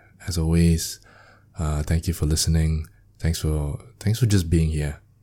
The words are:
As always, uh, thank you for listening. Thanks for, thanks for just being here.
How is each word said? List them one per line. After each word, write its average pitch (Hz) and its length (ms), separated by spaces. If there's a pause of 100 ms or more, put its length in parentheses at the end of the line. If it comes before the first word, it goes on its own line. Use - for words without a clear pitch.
(260)
As 85 120
always, 82 640 (580)
uh, 76 240
thank 82 240
you 85 80
for - 120
listening. 80 600 (320)
Thanks 82 220
for, 76 380 (200)
thanks 107 220
for 123 60
just 95 220
being 80 220
here. 73 300 (220)